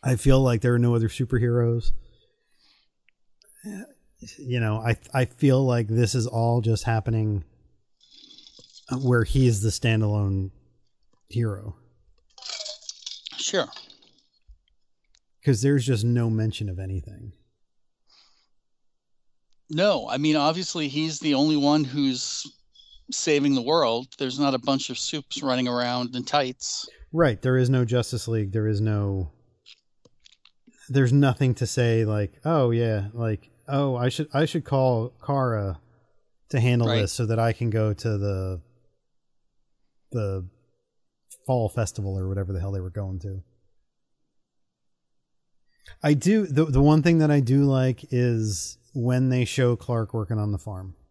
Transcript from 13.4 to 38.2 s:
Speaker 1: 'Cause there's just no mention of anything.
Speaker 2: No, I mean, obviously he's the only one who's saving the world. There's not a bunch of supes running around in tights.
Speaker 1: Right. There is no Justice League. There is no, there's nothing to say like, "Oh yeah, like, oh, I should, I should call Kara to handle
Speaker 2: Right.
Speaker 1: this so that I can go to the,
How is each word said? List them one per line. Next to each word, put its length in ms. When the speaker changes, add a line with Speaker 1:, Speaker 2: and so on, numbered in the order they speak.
Speaker 1:
'Cause 180
there's 240
just 200
no 240
mention 400
of 100
anything. 540
Speaker 2:
No, 400
I 80
mean, 200
obviously 500
he's 320
the 140
only 240
one 260
who's 600
saving 440
the 60
world. 460
There's 220
not 140
a 60
bunch 300
of 80
supes 460
running 240
around 480
in 80
tights. 640
Speaker 1:
Right. 300
There 160
is 120
no 140
Justice 440
League. 260
There 140
is 120
no, 520
there's 220
nothing 440
to 120
say 380
like, 280
"Oh 260
yeah, 420
like, 360
oh, 280
I 140
should, 240
I 120
should 180
call 460
Kara 540
to 100
handle 280
Speaker 2:
Right. 140
Speaker 1:
this 120
so 120
that 140
I 140
can 160
go 240
to 240
the, 440